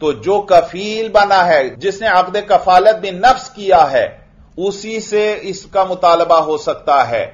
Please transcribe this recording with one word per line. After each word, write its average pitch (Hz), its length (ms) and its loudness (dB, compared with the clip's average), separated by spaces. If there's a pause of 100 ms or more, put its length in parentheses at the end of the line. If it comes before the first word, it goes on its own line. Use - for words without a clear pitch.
तो 151 120 -2
जो 160 300 -2
कफील 208 680 0
बना 196 340 2
है, 139 360 0
जिसने 190 300 -4
अक़्द 180 280 2 (140)
कफालत 190 460 4
बिन 185 300 -10
नफ्स 247 220 2
किया 190 360 2
है, 131 420 -2 (320)
उसी 202 420 -6
से 214 340 -2
इसका 190 500 -4
मुतालबा 170 540 2
हो 156 200 -2
सकता 143 440 -2
है। 117 320 -2